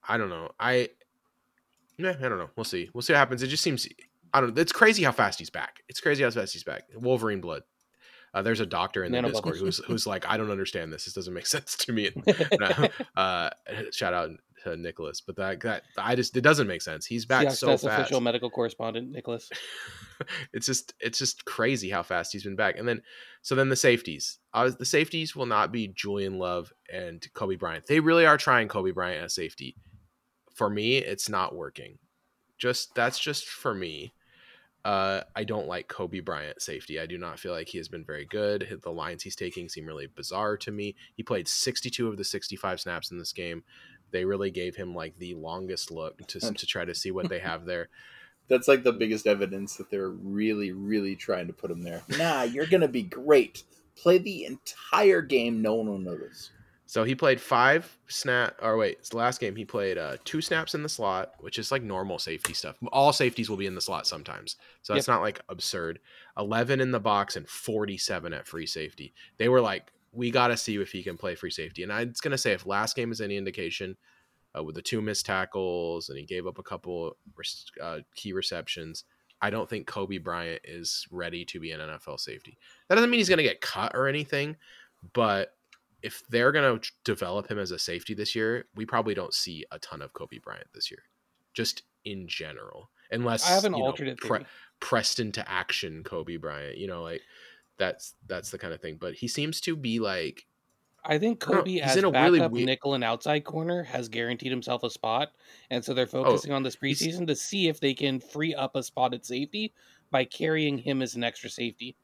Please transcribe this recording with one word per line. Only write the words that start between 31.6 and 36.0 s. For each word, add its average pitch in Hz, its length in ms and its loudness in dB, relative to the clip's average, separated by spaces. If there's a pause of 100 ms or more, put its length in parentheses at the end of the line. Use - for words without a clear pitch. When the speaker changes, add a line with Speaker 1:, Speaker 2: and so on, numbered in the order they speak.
Speaker 1:
Just, - 360 -2
that's 120 240 2
just - 300 -4
for - 260 -4
me. 82 380 -8 (720)
Uh, 98 380 2 (120)
I 110 80 -4
don't 107 240 -4
like 87 220 -6
Kobe 92 320 -6